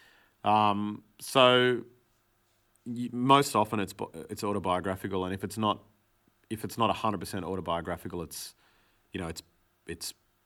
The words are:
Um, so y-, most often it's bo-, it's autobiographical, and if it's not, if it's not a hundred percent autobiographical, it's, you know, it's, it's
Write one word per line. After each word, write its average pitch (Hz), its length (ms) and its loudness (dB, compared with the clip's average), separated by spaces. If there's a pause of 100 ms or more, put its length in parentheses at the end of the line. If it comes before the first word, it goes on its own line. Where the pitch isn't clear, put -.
(440)
Um, 104 600 2 (160)
so 123 640 4 (1040)
y-, 120 260 -8
most 135 440 6
often 107 240 2
it's 98 140 -4
bo-, - 180 -10 (180)
it's 104 140 -10
autobiographical, 95 800 -2
and 92 80 -4
if 95 100 -8
it's 101 140 -8
not, 107 220 0 (680)
if 107 140 -8
it's 98 140 -10
not 113 120 2
a 95 40 0
hundred 104 260 -4
percent 87 260 -8
autobiographical, 87 760 -6
it's, - 340 -14 (580)
you 95 80 -8
know, 85 60 -6
it's, 82 140 -10 (460)
it's - 260 -12 (320)